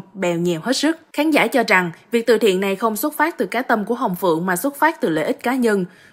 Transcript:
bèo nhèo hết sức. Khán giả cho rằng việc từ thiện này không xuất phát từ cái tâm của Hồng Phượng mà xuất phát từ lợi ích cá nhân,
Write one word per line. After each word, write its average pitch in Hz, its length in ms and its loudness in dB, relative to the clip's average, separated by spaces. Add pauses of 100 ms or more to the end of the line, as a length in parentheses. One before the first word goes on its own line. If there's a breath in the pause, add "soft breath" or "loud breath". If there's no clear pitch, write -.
(140)
bèo 175 240 -2
nhèo 170 260 -2
hết 233 100 -2
sức. 311 240 0 (160)
Khán 302 180 0
giả 226 160 4
cho 233 200 0
rằng 185 240 2 (200 loud breath)
việc 233 160 0
từ 226 100 6
thiện 190 220 2
này 196 160 -2
không 220 200 -2
xuất 302 220 -4
phát 320 200 0
từ 233 80 -2
cái 233 180 -4
tâm 220 220 0
của 233 100 -4
Hồng 240 200 -2
Phượng 175 300 0
mà 185 100 0
xuất 277 200 -4
phát 330 260 0
từ 214 80 0
lợi 156 160 0
ích - 180 -4
cá 247 120 -2
nhân, 214 300 2 (280 loud breath)